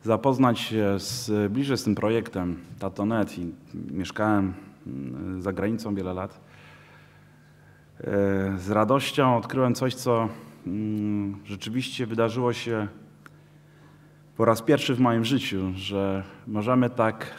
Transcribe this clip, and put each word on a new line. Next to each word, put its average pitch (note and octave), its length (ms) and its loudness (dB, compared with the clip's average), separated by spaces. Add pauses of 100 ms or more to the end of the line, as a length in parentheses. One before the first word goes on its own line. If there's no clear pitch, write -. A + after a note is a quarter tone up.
zapoznać A#2+ 560 4
się G2+ 400 0
z, G#2 520 0
bliżej C3+ 260 0
z - 60 -4
tym G#2 120 4
projektem G#2 640 -2 (200)
Tatonet G2+ 580 -2
i E2+ 160 -6 (200)
mieszkałem, F#2+ 800 0 (340)
mm, C#2 540 -8
za F#2 120 -2
granicą G#2 420 -2
wiele F#2 180 -4
lat, F#2 260 -8 (1600)
e, G2 580 0
z F#2 140 -4
radością B2+ 680 4
odkryłem B2+ 380 2
coś, B2+ 200 0
co, A2+ 340 2 (380)
mm, G#2 760 -2
rzeczywiście A2 600 -6
wydarzyło A2+ 480 0
się A2 340 -4 (1500)
po A2+ 80 4
raz A2+ 160 4
pierwszy C#3 340 2
w A#2+ 40 -4
moim A#2 260 4
życiu, G2 500 0
że G2 480 -2 (240)
możemy A#2+ 420 2
tak A2 500 0